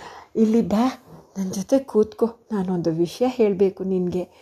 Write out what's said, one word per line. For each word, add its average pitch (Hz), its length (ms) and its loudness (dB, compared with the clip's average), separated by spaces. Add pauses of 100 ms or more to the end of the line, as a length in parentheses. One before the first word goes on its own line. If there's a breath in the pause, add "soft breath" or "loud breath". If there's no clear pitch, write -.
(360 loud breath)
"ಇಲ್ಲಿ 220 260 4
ಬಾ, 214 400 0 (360)
ನನ್ನ 185 120 -6
ಜೊತೆ 196 280 0
ಕೂತ್ಕೋ, 214 480 0
ನಾನೊಂದು 185 640 -4
ವಿಷಯ 170 380 -2
ಹೇಳಬೇಕು 202 560 0
ನಿನಗೆ, 180 440 -2 (140)